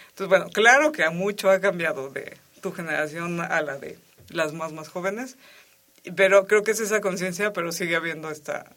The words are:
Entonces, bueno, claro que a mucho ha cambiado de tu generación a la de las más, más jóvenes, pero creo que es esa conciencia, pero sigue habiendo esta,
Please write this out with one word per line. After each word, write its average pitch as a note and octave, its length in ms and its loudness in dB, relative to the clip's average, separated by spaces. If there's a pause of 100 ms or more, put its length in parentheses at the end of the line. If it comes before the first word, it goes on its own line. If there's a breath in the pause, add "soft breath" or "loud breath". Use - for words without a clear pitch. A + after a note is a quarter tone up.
Entonces, F#3+ 200 -10
bueno, F3+ 200 4
claro C4 440 6
que F3+ 120 0
a D#3+ 60 2
mucho G3 400 0
ha F#3+ 100 6
cambiado E3 480 -2
de - 300 -12 (240)
tu F3+ 100 -6
generación E3 720 -4
a E3+ 180 0
la C#3 160 -6
de - 220 -14 (320)
las D#3 240 -2
más, D#3+ 180 -8
más D#3 160 -14
jóvenes, G3+ 480 -6 (800 soft breath)
pero F#3+ 300 6
creo G#3+ 180 4
que A3 80 0
es G#3+ 80 -2
esa G#3+ 200 0
conciencia, F#3 520 -2
pero E3+ 200 -4
sigue E3+ 240 -2
habiendo D#3+ 340 -4
esta, D3 460 -10